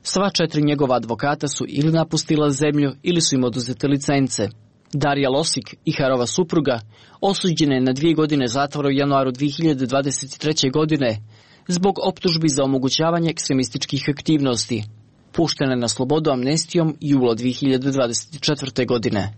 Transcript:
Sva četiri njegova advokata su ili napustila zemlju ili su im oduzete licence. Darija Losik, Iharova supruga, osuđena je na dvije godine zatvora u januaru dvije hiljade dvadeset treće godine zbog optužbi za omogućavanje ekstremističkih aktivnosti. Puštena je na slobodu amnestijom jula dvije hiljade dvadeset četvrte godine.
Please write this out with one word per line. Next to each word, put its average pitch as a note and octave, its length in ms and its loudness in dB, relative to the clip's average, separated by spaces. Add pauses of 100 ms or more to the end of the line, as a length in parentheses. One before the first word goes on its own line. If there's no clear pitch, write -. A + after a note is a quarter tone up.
Sva F#3+ 280 0
četiri D#3 320 0
njegova C#3+ 340 4
advokata C3 520 -2
su C3 200 -6
ili D3+ 240 2
napustila D#3 580 2
zemlju C#3+ 420 2 (100)
ili E3+ 180 0
su D#3 140 0
im B2+ 100 2
oduzete B2 440 -2
licence. C#3 600 0 (480)
Darija C#3 340 0
Losik, C#3+ 440 -2 (100)
Iharova C3 420 0
supruga, D3 540 0 (400)
osuđena E3 540 2
je C3 60 2
na C3 120 2
dvije D3+ 220 2
godine D3 320 2
zatvora C#3 420 -2
u C#3 40 2
januaru C3+ 380 2
dvije C#3 220 -2
hiljade C#3+ 340 0
dvadeset C3+ 520 -2
treće D3 300 0
godine C#3 500 2 (500)
zbog F3+ 260 0 (140)
optužbi E3 400 0
za C#3 160 2
omogućavanje D#3 680 0
ekstremističkih C3+ 760 -2
aktivnosti. C3+ 760 0 (500)
Puštena D3 380 0
je B2+ 60 0
na A#2+ 120 0
slobodu D3 420 0
amnestijom D3+ 720 0
jula C3 340 2
dvije B2 180 -2
hiljade C3 380 0
dvadeset C3 520 -2
četvrte C#3 420 -2
godine. G#2+ 540 -2